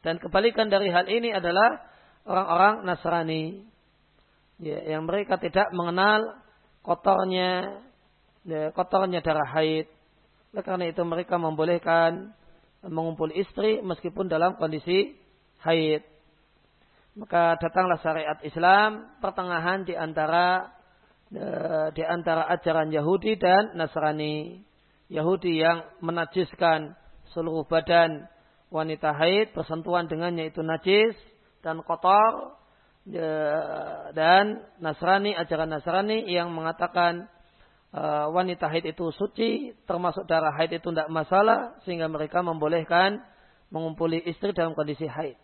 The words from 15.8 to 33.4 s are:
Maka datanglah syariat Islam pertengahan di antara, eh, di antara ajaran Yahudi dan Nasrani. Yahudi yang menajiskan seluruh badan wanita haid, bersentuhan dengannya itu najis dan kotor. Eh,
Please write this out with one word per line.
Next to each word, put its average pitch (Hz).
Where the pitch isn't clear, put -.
Maka 170
datanglah 170
syariat 156
Islam 196
pertengahan 180
di 175
antara, 170
eh, 160
di 160
antara 165
ajaran 160
Yahudi 175
dan 190
Nasrani. 151
Yahudi 165
yang 165
menajiskan 165
seluruh 160
badan 165
wanita 156
haid, 185
bersentuhan 165
dengannya 165
itu 160
najis 190
dan 160
kotor. 202
Eh, 156